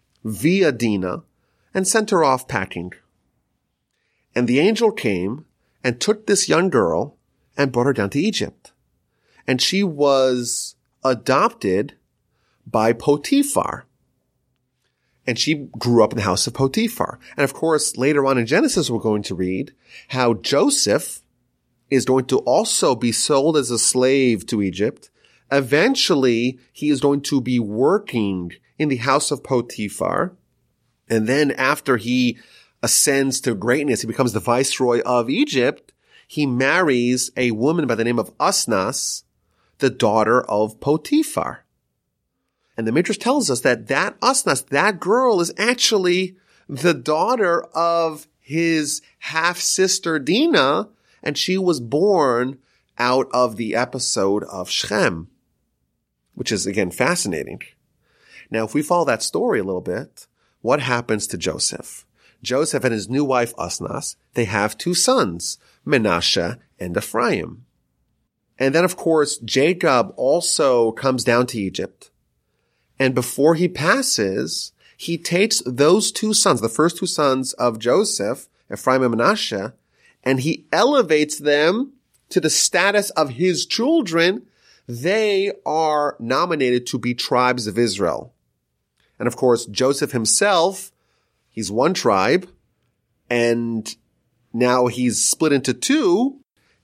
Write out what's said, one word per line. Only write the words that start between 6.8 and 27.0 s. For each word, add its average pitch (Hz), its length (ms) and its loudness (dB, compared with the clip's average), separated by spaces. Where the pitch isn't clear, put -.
and 143 140 0
brought 120 160 0
her 139 60 2
down 104 180 -2
to 143 100 -2
Egypt. - 520 -6
And 127 160 0
she 196 220 0
was 135 880 0
adopted 131 920 0
by 113 260 2
Potiphar. - 920 0
And 120 140 -2
she 151 300 -2
grew 120 240 4
up 110 100 4
in 120 40 -4
the 104 80 0
house 90 220 0
of 120 80 -6
Potiphar. 170 680 -2
And 143 80 2
of 135 100 0
course, 156 420 0
later 139 300 2
on 135 120 2
in 117 80 0
Genesis, 165 440 0
we're 117 80 -2
going 107 260 0
to 92 120 -8
read 92 360 -4
how 123 260 2
Joseph 135 880 0
is 135 140 2
going 131 200 2
to 127 140 0
also 156 560 0
be 117 180 -2
sold 147 440 2
as 127 140 0
a 120 80 -2
slave 127 680 2
to 107 160 -2
Egypt. 98 480 -4
Eventually, 135 1080 2
he 151 160 -6
is 139 120 2